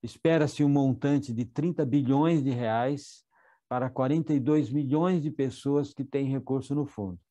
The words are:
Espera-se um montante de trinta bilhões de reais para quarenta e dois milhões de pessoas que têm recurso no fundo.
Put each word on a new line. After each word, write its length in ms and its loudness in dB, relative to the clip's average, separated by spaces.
Espera-se 600 0
um 60 4
montante 640 2
de 120 -4
trinta 420 -2
bilhões 560 2
de 80 0
reais 760 -2
para 200 -2
quarenta 460 0
e 40 2
dois 320 2
milhões 520 0
de 80 -2
pessoas 640 -2
que 100 -8
têm 240 -4
recurso 460 -4
no 120 -2
fundo. 320 -10